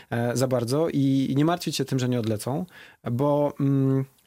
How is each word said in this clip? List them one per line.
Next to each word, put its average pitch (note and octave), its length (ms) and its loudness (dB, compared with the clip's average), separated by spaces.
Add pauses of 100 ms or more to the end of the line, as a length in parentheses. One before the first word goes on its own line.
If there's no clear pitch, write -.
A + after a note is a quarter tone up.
(100)
e, A#2+ 260 0
za B2+ 120 2
bardzo B2+ 400 0
i, C3+ 420 2
i C3 60 0
nie D3 80 4
martwić E3+ 320 0
się C#3 80 -2
tym, C3+ 140 -2
że B2 100 0
nie B2 120 0
odlecą, A#2 460 -4 (460)
bo, C#3+ 480 2
mm, C3+ 440 2 (220)